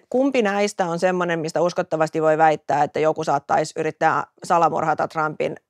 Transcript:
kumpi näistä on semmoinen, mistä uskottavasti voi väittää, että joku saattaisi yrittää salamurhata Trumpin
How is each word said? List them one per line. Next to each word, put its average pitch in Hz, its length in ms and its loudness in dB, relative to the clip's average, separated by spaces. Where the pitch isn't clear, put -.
kumpi 262 320 0
näistä 202 440 -2
on 170 140 -2
semmoinen, 180 400 0
mistä 156 220 -2
uskottavasti 160 600 -2
voi 156 160 4
väittää, 151 460 2
että - 160 -2
joku 156 240 0
saattaisi 151 560 -2
yrittää 156 440 0
salamurhata 160 640 2
Trumpin 156 480 -4